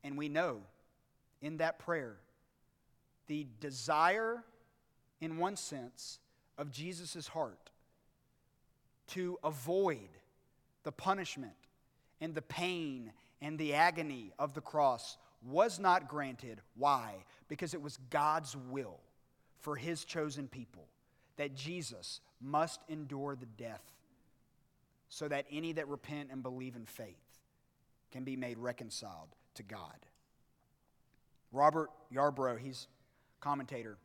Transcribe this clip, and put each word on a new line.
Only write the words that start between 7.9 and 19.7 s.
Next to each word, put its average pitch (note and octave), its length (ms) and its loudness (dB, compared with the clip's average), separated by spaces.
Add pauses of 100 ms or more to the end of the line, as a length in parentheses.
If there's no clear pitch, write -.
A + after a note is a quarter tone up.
to F3+ 340 -4
avoid D3+ 640 2 (760)
the D3+ 100 -6
punishment F3 640 -2 (640)
and D#3+ 140 -4
the D3+ 80 -2
pain D#3 680 -2 (280)
and D3+ 180 -4
the D3+ 160 2
agony D3+ 640 4
of C#3 160 0
the D3+ 60 -4
cross C#3 580 2 (240)
was E3+ 360 4
not F3+ 300 6
granted. C3 540 -6 (120)
Why? A#2 500 4 (240)
Because D#3 260 -4
it D#3+ 80 -6
was C#3+ 140 -8
God's D3 600 2
will B2+ 440 -6 (580)
for D3 180 -4